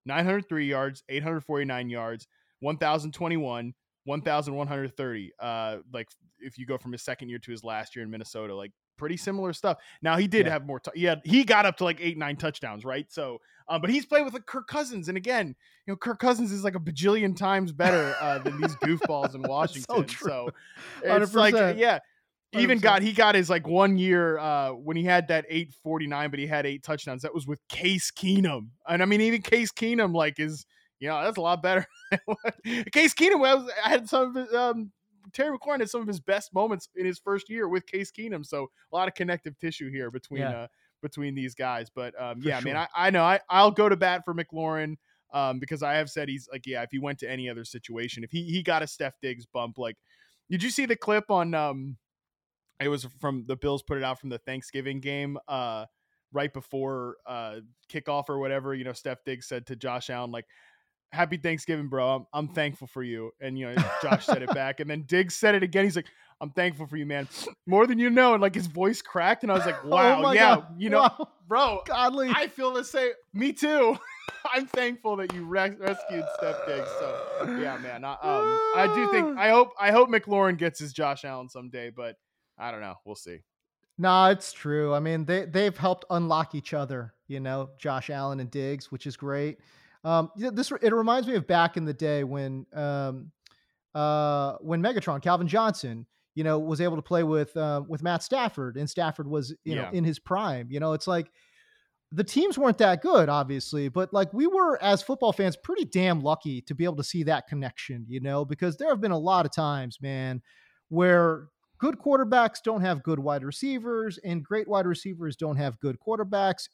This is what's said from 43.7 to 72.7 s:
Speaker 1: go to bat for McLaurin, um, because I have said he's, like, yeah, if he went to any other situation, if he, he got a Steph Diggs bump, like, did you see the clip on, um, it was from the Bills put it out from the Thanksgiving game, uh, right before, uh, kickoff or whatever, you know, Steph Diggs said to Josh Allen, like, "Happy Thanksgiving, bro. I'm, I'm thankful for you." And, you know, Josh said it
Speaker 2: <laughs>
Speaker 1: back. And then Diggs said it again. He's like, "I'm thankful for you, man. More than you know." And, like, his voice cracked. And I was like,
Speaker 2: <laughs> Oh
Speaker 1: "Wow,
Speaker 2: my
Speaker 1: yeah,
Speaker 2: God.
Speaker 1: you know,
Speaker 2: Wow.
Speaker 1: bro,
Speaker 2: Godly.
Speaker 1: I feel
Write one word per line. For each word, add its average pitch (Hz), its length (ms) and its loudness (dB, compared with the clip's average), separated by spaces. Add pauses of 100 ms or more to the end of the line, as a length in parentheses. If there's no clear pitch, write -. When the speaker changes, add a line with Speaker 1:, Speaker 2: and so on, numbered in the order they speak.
Speaker 1:
go 208 180 4
to 190 80 6
bat 180 260 2
for 175 100 -6
McLaurin, 160 640 -4 (380)
um, 135 260 -2
because 139 240 -6
I 147 120 0
have 151 140 0
said 147 200 -6
he's, 135 220 -8
like, 131 140 -12
yeah, 123 180 -6
if 117 80 -10
he 135 80 -4
went 143 200 -6
to 120 100 -8
any 127 200 -6
other 117 160 -10
situation, 117 580 -10
if 113 80 -14
he, 170 120 -4
he 170 200 -2
got 160 200 0
a 147 40 -4
Steph - 340 -8
Diggs 123 240 -8
bump, 120 320 -6
like, 117 200 -6 (520)
did 175 140 -2
you 254 60 -2
see 269 160 -2
the 233 100 0
clip 214 340 0
on, 170 240 2
um, 139 440 -4 (800)
it 139 100 -4
was 135 160 -4 (140)
from 135 280 -4
the 131 80 -4
Bills 139 280 -2
put 143 140 -6
it 135 60 -4
out 131 160 -4
from 135 100 -12
the 120 80 -8
Thanksgiving 135 600 -8
game, 143 380 -6 (100)
uh, 120 380 -6 (460)
right 143 220 -4
before, 135 720 -6
uh, 113 360 -10 (280)
kickoff 143 400 -4
or 139 100 -4
whatever, 135 360 -4
you 131 80 -8
know, 127 100 -8
Steph 127 300 -10
Diggs 127 240 -10
said 123 200 -10
to 131 100 -12
Josh 123 320 -6
Allen, 123 220 -6
like, 117 140 -10 (680)
"Happy 170 240 0
Thanksgiving, 156 500 -2
bro. 131 280 2
I'm, 131 180 -8
I'm 147 200 -2
thankful 143 340 -4
for 131 140 -10
you." 113 380 -8
And, 131 180 -8
you 131 160 -6
know, - 20 -8 (260)
Josh 156 240 0
said 185 160 2
it 127 80 -6
Speaker 2:
<laughs> - 40 -2
Speaker 1:
back. 135 280 -4
And 147 80 -6
then 151 140 -6
Diggs 180 340 0
said 208 180 6
it 190 80 2
again. 190 220 2
He's 175 100 0
like, 170 140 -4 (320)
"I'm 147 100 -8
thankful 160 360 -2
for 151 100 -8
you, 147 80 -4
man. 143 240 -6 (360)
More 202 220 8
than 247 100 2
you 240 120 4
know." 247 240 8
And, 208 80 4
like, 196 140 2
his 175 120 -4
voice 180 340 0
cracked. 190 420 0
And 214 100 0
I - 20 6
was 185 100 2
like, 170 140 0
Speaker 2:
<laughs> - 60 -12
Oh 143 40 -6
Speaker 1:
"Wow, 240 320 6
Speaker 2:
my 277 120 4
Speaker 1:
yeah, 220 220 10
Speaker 2:
God. 160 220 -4
Speaker 1:
you 208 120 -2
know, 214 140 6
Speaker 2:
Wow. - 260 2 (180)
Speaker 1:
bro, 220 380 2
Speaker 2:
Godly. 254 500 0
Speaker 1:
I 294 120 0
feel 254 260 -4